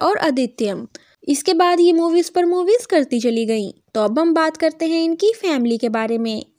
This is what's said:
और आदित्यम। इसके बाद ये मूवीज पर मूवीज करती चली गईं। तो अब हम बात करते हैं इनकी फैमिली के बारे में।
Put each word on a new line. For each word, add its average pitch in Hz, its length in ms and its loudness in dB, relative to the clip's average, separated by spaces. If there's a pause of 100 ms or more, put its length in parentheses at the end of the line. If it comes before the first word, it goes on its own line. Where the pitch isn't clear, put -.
और 381 160 0
आदित्यम। 233 680 -2 (420)
इसके 294 260 0
बाद 349 260 2
ये 349 140 6
मूवीज 330 360 2
पर 359 160 0
मूवीज 359 400 0
करती 269 340 0
चली 226 260 -2
गईं। 214 260 -4 (220)
तो 220 80 -2
अब 214 180 0
हम 330 140 2
बात 320 240 0
करते 320 280 -2
हैं 330 180 0
इनकी 330 300 0
फैमिली 247 440 -2
के 233 120 -2
बारे 226 280 -2
में। 226 280 -6 (140)